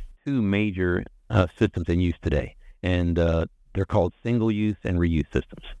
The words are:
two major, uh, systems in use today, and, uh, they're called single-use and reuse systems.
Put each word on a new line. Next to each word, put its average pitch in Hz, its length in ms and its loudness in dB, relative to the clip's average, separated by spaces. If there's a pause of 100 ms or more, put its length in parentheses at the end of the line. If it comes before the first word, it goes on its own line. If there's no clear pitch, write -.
(240)
two 139 160 0
major, 98 640 0 (240)
uh, 92 200 2 (100)
systems 95 320 0
in 85 100 2
use 87 220 0
today, 73 340 -2 (260)
and, 87 360 0
uh, 82 260 2 (300)
they're 98 100 -2
called 90 380 0
single-use 110 600 0
and 90 140 0
reuse 82 360 2
systems. - 300 -4 (160)